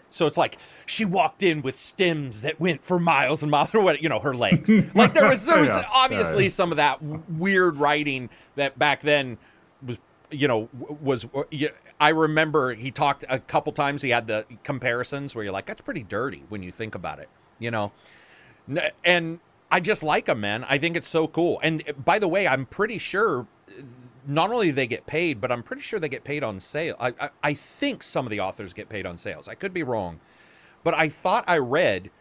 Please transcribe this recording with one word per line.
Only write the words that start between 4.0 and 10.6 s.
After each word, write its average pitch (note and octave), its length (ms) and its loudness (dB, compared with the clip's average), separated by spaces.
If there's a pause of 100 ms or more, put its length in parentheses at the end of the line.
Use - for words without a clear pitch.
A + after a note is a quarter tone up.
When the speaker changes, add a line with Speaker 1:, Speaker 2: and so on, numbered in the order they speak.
Speaker 1:
you D#3+ 80 0
know, A2+ 100 0
her C#3 140 -2
legs. A#2+ 380 2 (120)
Speaker 2:
<laughs> - 120 -6
Speaker 1:
Like, G#3 180 8
there C#4+ 160 6
was, A3 160 2
there D#4 160 6
was C3+ 80 4
Speaker 2:
Yeah. F#2+ 220 2
Speaker 1:
obviously B3 440 2
Speaker 2:
Yeah, F#3+ 100 4
yeah. F#3 40 2
Speaker 1:
some F3 220 0
of D3 60 0
that D3 240 2
w-, D3+ 280 -8
weird F3+ 460 2
writing C#3+ 540 0 (260)
that C#3 240 -4
back C#3+ 220 2
then C#3 360 0 (480)
was, B2 140 -8 (320)
you C#3+ 160 0
know, A#2 220 0 (100)